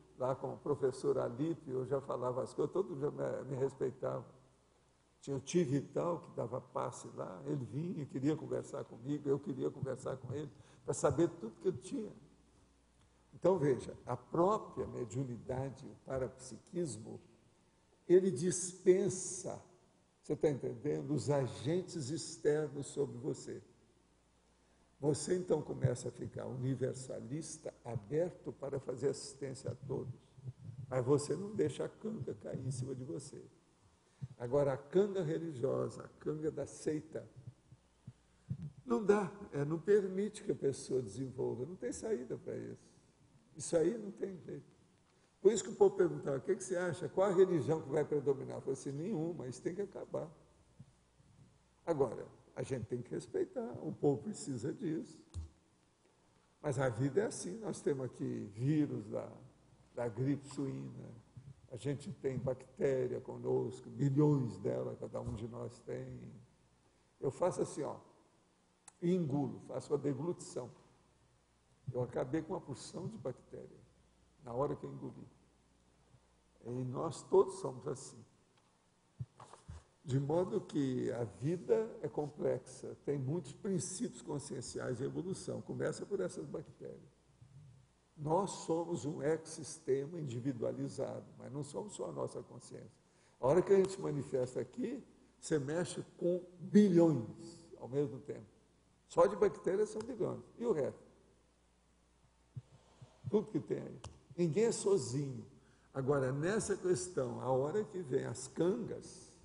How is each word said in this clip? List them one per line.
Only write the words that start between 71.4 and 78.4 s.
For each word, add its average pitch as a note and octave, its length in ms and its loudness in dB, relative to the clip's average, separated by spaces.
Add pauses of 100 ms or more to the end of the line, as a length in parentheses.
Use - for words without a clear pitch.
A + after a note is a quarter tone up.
Eu B2 100 0
acabei C3+ 380 -2
com D#3+ 140 -6
uma F3+ 60 -4
porção - 460 -10
de G#3+ 120 -8
bactéria - 600 -10 (640)
na A#2+ 120 -10
hora C#3+ 200 0
que - 100 -8
eu C#3+ 60 -10
engoli. C3 380 -12 (1400)
E B2 200 -4
nós C3+ 380 -4
todos F#3+ 340 8
somos C3 300 -6
assim. A#2+ 380 -8 (1800)